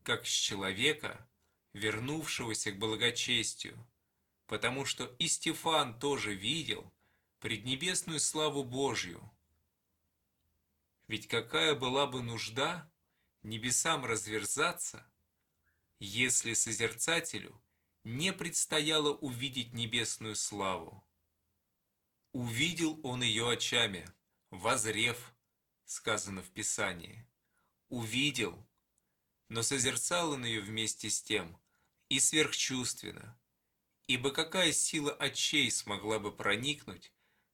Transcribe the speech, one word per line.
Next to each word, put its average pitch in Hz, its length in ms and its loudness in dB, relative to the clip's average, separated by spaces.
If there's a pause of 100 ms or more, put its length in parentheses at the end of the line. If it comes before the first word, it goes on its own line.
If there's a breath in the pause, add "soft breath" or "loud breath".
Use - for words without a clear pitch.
как 120 220 0
с - 40 -2
человека, 101 1000 0 (440)
вернувшегося 110 1000 -2
к 98 80 -10
благочестию, 113 1080 0 (600)
потому 123 380 0
что - 200 -2 (140)
и 165 80 0
Стефан 151 720 2
тоже 123 340 0
видел 110 580 -2 (480)
преднебесную 135 800 -2
славу 147 440 2
Божью. 120 680 -2 (1800)
Ведь 110 200 -6
какая 151 480 2
была 131 320 2
бы 127 160 -4
нужда 120 680 -4 (540)
небесам 123 600 2
разверзаться, 110 1000 0 (960)
если 113 540 2
созерцателю 113 1080 0 (420)
не 143 300 -2
предстояло 156 800 2
увидеть 123 600 -4
небесную 113 640 -2
славу? 95 720 -4 (1300)
«Увидел 156 720 0
он 123 180 -2
её 117 280 2
очами, 113 580 0 (420)
возрев», 110 840 0 (520)
сказано 98 560 -4
в - 80 -16
Писании. 101 760 -4 (640)
Увидел, 117 800 0 (840)
но 113 120 -2
созерцал 135 680 2
он 127 140 -4
её 113 160 0
вместе 110 480 -4
с - 120 0
тем 92 380 -2 (500)
и 131 100 2
сверхчувственно, - 1200 2 (680)
ибо 127 240 2
какая 165 400 2
сила 147 420 0
очей 139 580 2
смогла 104 480 0
бы 101 160 -4
проникнуть 104 800 -2 (400)